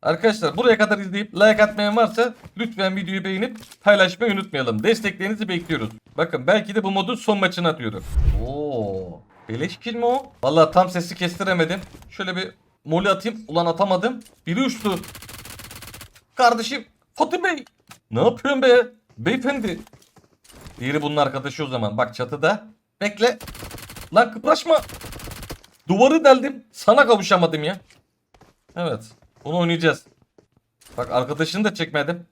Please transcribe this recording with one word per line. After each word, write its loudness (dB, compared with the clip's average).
Arkadaşlar 0
buraya 4
kadar 2
izleyip -6
like 6
atmayan 0
varsa 0
lütfen -4
videoyu -6
beğenip -4
paylaşmayı 4
unutmayalım. -2
Desteklerinizi -2
bekliyoruz. -4
Bakın -2
belki 2
de 0
bu -2
modun -2
son 0
maçını 0
atıyorum. -4
Oo. -6
Beleş -6
kill -10
mi -2
o? 0
Vallahi 4
tam 4
sesi -6
kestiremedim. -2
Şöyle -8
bir -8
moli 0
atayım. -2
Ulan 0
atamadım. 0
Biri -2
uçtu. -2
Kardeşim 2
Fatih -2
Bey. -2
Ne 0
yapıyorsun 0
be? 6
Beyefendi. -2
Diğeri -2
bunun -2
arkadaşı -2
o -6
zaman. -4
Bak -2
çatıda. -2
Bekle. 0
Lan 4
kıpraşma. 2
Duvarı 4
deldim. 6
Sana 4
kavuşamadım 2
ya. -4
Evet. -6
Bunu -2
oynayacağız. 0
Bak -6
arkadaşını -2
da 0
çekmedim. -4